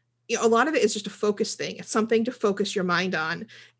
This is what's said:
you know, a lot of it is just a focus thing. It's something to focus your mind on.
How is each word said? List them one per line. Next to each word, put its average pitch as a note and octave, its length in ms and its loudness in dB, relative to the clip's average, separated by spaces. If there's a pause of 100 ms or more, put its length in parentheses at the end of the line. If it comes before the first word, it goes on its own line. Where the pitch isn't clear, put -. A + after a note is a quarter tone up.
(280)
you A3+ 80 -2
know, - 80 0
a A#3 40 6
lot A#3 200 4
of D#4+ 60 0
it A#3+ 100 2
is G#3 80 2
just G#3 140 -6
a G3 40 -8
focus G#3 440 -2
thing. - 220 -8
It's - 140 -12
something A3+ 360 2
to B3+ 40 -4
focus G3+ 440 -2
your F#3 100 -2
mind F3+ 300 0
on. E3 320 -4 (340)